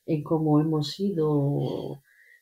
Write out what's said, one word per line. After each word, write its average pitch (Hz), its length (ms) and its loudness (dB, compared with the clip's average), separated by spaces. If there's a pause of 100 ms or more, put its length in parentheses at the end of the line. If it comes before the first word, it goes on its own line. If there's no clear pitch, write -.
en 156 160 -2
cómo 156 380 2
hemos 156 320 0
sido, 143 1080 -2 (400)